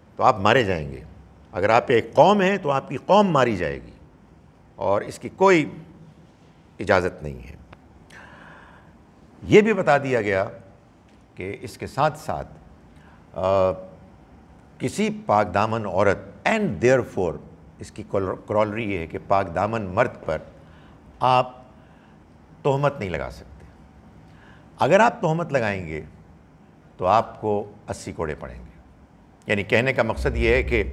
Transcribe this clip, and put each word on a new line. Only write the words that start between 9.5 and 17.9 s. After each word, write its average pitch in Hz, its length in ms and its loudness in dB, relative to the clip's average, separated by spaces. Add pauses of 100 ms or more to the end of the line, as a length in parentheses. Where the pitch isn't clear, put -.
भी 220 100 2
बता 160 260 2
दिया 127 220 0
गया 101 240 0 (920)
कि 92 140 -10 (140)
इसके 107 220 -12
साथ 143 240 -2
साथ, 85 340 -8
अ, - 1300 -4 (1080)
किसी 202 280 -2 (200)
पाक 104 180 4
दामन 107 400 -2
औरत, 95 460 0 (160)
and 196 340 -2
therefore 110 520 2 (460)
इसकी 107 220 -16